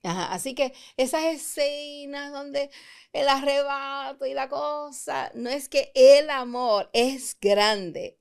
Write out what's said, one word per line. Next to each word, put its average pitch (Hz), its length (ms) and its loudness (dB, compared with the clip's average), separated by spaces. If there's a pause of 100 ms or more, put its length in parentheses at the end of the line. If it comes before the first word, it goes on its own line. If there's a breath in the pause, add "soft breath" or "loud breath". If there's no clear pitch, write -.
Ajá, 170 280 -4
así 254 220 -8
que 262 180 -2 (240 loud breath)
esas 285 280 0
escenas 285 1080 -6
donde 285 380 -6 (420 loud breath)
el 277 160 0
arrebato 277 960 -2
y 269 60 -4
la 269 160 -4
cosa, 294 880 -6
no 240 160 -6
es 277 180 -6
que - 260 0
el 277 360 10
amor 247 640 0
es 254 480 -2
grande, 202 800 2